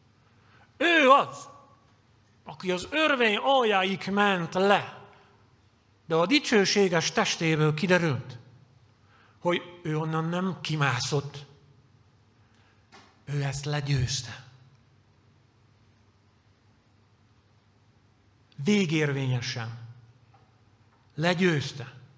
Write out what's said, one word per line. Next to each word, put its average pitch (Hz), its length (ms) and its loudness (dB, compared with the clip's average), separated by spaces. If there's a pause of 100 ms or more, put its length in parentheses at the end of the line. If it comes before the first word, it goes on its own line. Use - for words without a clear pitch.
(760)
ő 311 320 4
az, - 400 2 (920)
aki 180 280 -8
az 180 200 -4
örvény 269 460 2
aljáig 214 680 2
ment 196 460 0
le. 185 500 2 (1000)
De 165 100 -2
a 165 100 4
dicsőséges 190 840 2
testéből 160 640 0
kiderült, 170 640 0 (1000)
hogy 175 440 -4
ő 156 140 -4
onnan 160 280 -4
nem 180 360 -4
kimászott. 143 840 -4 (1800)
Ő 143 180 -6
ezt 135 220 -6
legyőzte. 139 800 -4 (4000)
Végérvényesen. 139 1120 0 (1400)
Legyőzte. 165 800 -2 (240)